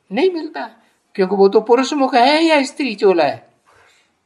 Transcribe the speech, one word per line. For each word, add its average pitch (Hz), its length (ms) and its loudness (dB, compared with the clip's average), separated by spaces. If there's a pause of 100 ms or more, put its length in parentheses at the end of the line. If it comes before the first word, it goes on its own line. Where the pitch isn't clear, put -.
(120)
नहीं 202 180 0
मिलता, 269 400 -10 (440)
क्योंकि 190 220 -2
वो 196 120 4
तो 214 120 2
पुरुष 254 320 0
मुख 277 220 -2
है 277 280 2
या 311 200 2
स्त्री 254 320 -6
चोला 190 300 2
है? 123 240 -6 (760)